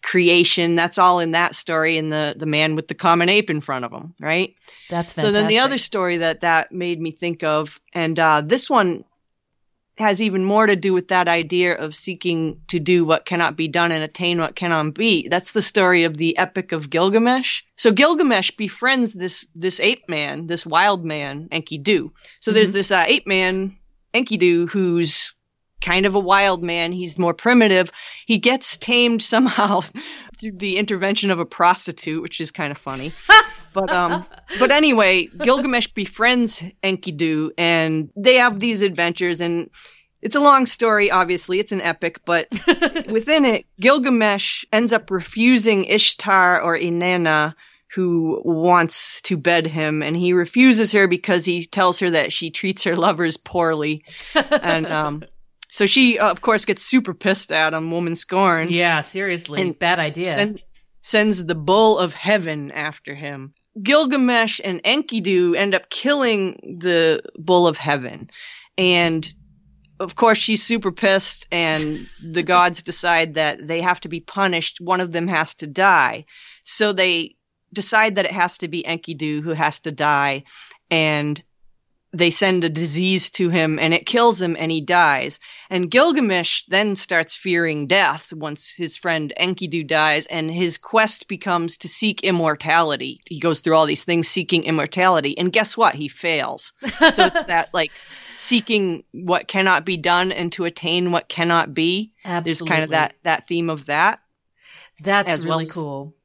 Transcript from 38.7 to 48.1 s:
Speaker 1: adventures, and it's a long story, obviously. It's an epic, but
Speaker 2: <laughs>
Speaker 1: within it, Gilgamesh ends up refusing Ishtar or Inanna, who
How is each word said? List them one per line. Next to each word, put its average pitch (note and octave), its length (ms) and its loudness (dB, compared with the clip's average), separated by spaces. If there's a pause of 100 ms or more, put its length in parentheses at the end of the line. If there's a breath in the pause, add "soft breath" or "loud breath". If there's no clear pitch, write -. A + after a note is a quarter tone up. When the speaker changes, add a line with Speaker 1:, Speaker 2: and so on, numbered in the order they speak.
Speaker 1:
adventures, E3+ 580 0
and E3+ 300 -4 (520 loud breath)
it's A3 140 -4
a C#4+ 60 4
long C#4 240 6
story, G#3+ 440 2
obviously. F3+ 520 0
It's G3+ 100 -6
an F#3+ 100 -4
epic, E3 440 -4
but E3+ 260 0
Speaker 2:
<laughs> D#4+ 560 0
Speaker 1:
within C4+ 380 2
it, A3+ 200 0 (140)
Gilgamesh A#3 960 2
ends A3 180 2
up A3+ 180 -2
refusing G#3+ 760 2
Ishtar F#3+ 760 4
or E3+ 160 0
Inanna, E3+ 760 0 (420 soft breath)
who E3+ 480 0